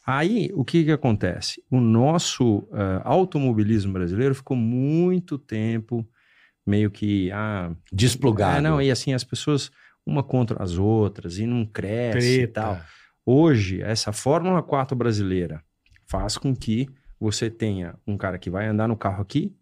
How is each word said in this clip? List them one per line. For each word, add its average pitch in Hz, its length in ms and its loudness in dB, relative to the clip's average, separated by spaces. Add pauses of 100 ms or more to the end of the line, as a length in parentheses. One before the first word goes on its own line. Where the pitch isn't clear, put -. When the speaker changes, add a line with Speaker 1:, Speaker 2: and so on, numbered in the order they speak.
Speaker 1:
Aí, 170 480 0
o 135 100 -2
que 165 200 2
que 151 80 2
acontece? 104 800 0
O 127 100 2
nosso, 120 920 4
é, 95 320 -2
automobilismo 113 880 2
brasileiro 95 420 0
ficou 135 220 -6
muito 151 840 0
tempo 110 680 -4 (600)
meio 104 240 4
que... 101 420 -2
Ah, 101 380 -4 (220)
Speaker 2:
Desplugado. 104 680 2
Speaker 1:
é, - 20 2
não, 151 200 2
e 135 100 4
assim, 135 220 0
as 127 120 0
pessoas - 460 -2 (360)
uma 139 160 -2
contra 127 400 0
as 87 160 -4
outras 101 600 0
e 110 80 -2
não 120 200 -2
cresce 110 520 -4
e 123 200 2
Speaker 3:
Treta. 110 240 -2
Speaker 1:
tal. 98 180 -4 (460)
Hoje, 113 560 4
essa 107 300 -4
Fórmula 165 500 0
quatro 135 340 -2
brasileira 92 680 -2 (460)
faz 98 300 -4
com 135 180 0
que 117 320 -2 (340)
você 110 260 -2
tenha 98 460 -4 (120)
um 101 100 -4
cara 92 220 -4
que 90 120 -8
vai 98 160 -4
andar 110 220 0
no 110 80 0
carro 98 260 -4
aqui, 165 400 -4